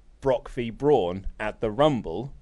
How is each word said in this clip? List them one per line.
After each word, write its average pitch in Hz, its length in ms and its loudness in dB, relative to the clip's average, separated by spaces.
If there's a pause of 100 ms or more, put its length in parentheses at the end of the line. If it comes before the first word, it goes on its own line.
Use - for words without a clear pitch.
(200)
Brock 127 300 0
v 120 200 -6
Braun 98 560 2 (140)
at 107 200 -6
the 113 100 0
Rumble, 113 720 0